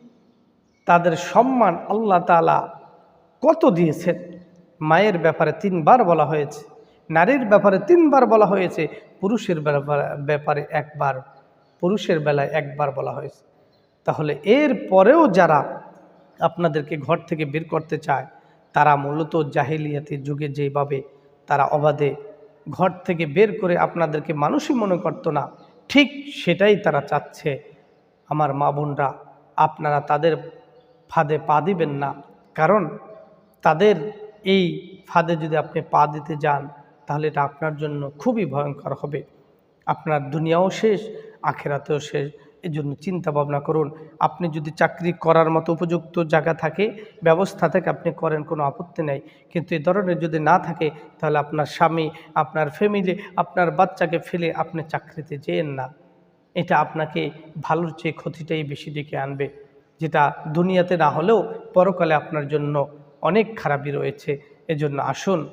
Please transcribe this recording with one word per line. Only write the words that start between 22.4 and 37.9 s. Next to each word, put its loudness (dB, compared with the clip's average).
ঘর 0
থেকে -2
বের 6
করে 2
আপনাদেরকে -2
মানুষই 0
মনে 0
করত -6
না, 0
ঠিক 6
সেটাই 4
তারা 2
চাচ্ছে। -4
আমার 0
মা 2
বোনরা, -2
আপনারা -2
তাদের 2
ফাঁদে 0
পা 4
দিবেন -2
না, -4
কারণ 4
তাদের 6
এই 4
ফাঁদে 2
যদি -4
আপনি -6
পা 4
দিতে -10
যান, 0
তাহলে -4
এটা -2
আপনার -6
জন্য -6